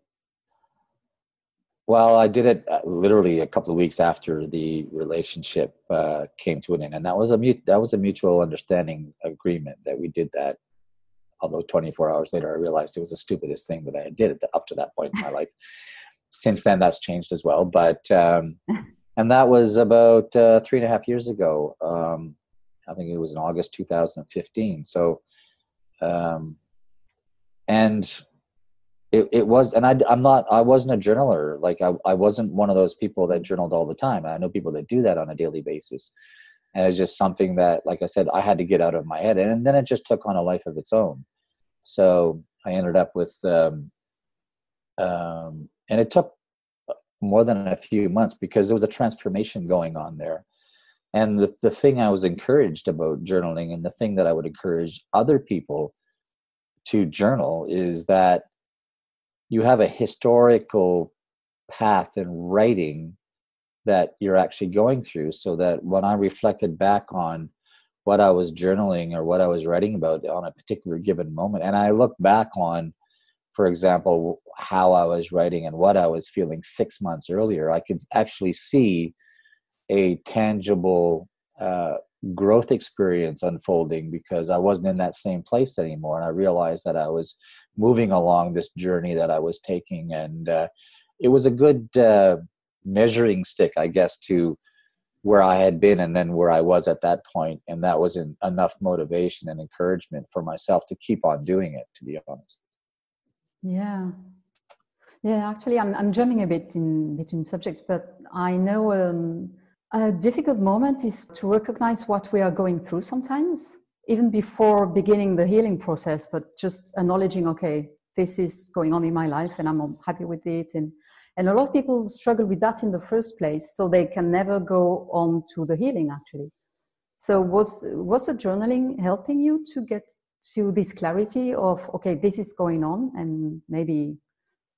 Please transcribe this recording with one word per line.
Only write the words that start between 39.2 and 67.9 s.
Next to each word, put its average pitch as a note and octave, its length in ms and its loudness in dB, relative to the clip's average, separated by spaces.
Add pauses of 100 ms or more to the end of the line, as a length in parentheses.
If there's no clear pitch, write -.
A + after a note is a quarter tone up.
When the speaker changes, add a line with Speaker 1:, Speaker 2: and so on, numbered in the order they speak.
Speaker 1:
head. G#2 160 2
And A2+ 280 0
then C#3 100 4
it C#3 80 4
just B2 220 -4
took A2 200 -2
on G2+ 100 -2
a F2 60 0
life F2+ 240 -2
of D2+ 120 -10
its - 140 -10
own. E2+ 340 0 (580)
So F2 600 2 (220)
I F2+ 80 -6
ended F2+ 240 0
up F2+ 180 2
with, E2+ 180 -4 (120)
um, D#2+ 460 0 (1080)
um, E2+ 720 -6 (200)
and A2 120 2
it A#2 100 -2
took - 220 2 (880)
more G#2+ 240 4
than G2+ 220 -2
a F#2 100 -2
few G#2 320 -2
months G#2+ 240 0
because G2 340 0
there A2+ 80 2
was G#2 80 0
a A2 40 2
transformation G#2 800 -6
going E2+ 280 -2
on D#2 220 -10
there. D#2+ 280 -10 (680)
And G#2+ 260 0
the, G2+ 220 2
the A2 100 2
thing C3 300 2
I G#2+ 80 2
was F#2+ 160 2
encouraged F#2+ 640 0
about D#2 340 -4
journaling, E2+ 500 -2
and E2+ 120 -8
the F2 60 -8
thing G#2+ 240 -4
that F#2 120 2
I E2+ 60 2
would E2 120 -4
encourage E2 560 -6 (120)
other C3 260 4
people D#2 560 -6 (920)
to G#2 180 2
journal, E2 640 0
is F2 380 -4
that F#2 360 4 (1080)
you A2 120 0
have A#2+ 180 6
a G#2 80 4
historical A2 1300 2 (580)
path G#2 460 0
in F2+ 120 -4
writing F2 880 0 (680)
that F#2+ 340 2
you're G2 160 2
actually F#2 320 0
going A2+ 340 2
through, D#2 300 -6
so F2 240 -6
that F2 260 0
when F#2+ 220 -2
I G2+ 100 2
reflected G2 640 -2
back G2 360 2
on E2 360 -6 (540)